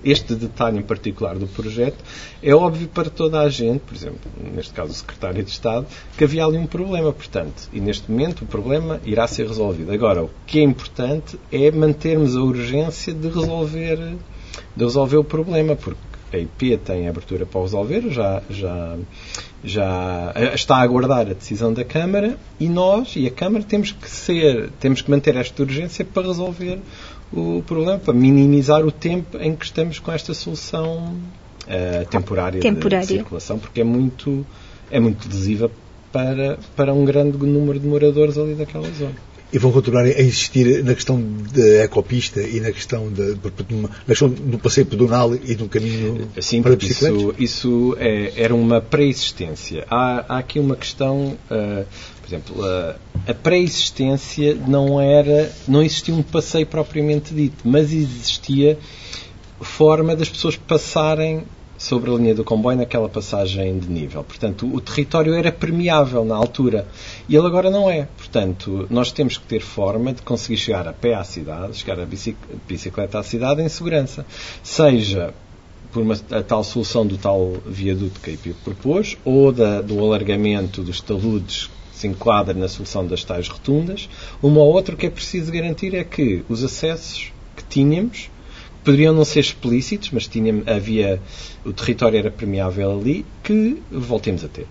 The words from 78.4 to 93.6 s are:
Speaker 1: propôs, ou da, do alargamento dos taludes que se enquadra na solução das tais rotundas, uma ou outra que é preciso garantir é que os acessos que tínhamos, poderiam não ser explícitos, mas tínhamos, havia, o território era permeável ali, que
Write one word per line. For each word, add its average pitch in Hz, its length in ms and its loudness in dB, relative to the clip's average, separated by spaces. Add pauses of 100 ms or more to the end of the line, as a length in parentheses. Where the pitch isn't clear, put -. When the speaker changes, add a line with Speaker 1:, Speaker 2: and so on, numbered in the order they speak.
Speaker 1:
propôs, 175 600 -2
ou 135 280 8
da, 104 300 2
do 104 220 -2
alargamento 101 800 0
dos 90 180 -6
taludes 104 680 -4
que - 320 -20
se 107 80 -4
enquadra 101 480 0
na 92 120 -2
solução 95 380 -6
das 87 180 -4
tais 90 240 -6
rotundas, 170 640 -2 (320)
uma 147 180 6
ou 151 140 10
outra 185 220 2
que - 100 -4
é 160 40 0
preciso 165 420 -8
garantir 170 420 -4
é 180 100 -4
que 110 460 0
os 117 140 -2
acessos - 680 -6 (240)
que - 80 -16
tínhamos, 156 640 2 (540)
poderiam 151 320 6
não 156 100 6
ser - 140 2
explícitos, 131 720 -2
mas 117 160 -4
tínhamos, 110 400 0
havia, 104 520 2 (460)
o 107 80 -6
território 110 460 2
era 104 100 0
permeável 98 720 -2
ali, 135 260 -2 (160)
que 214 480 2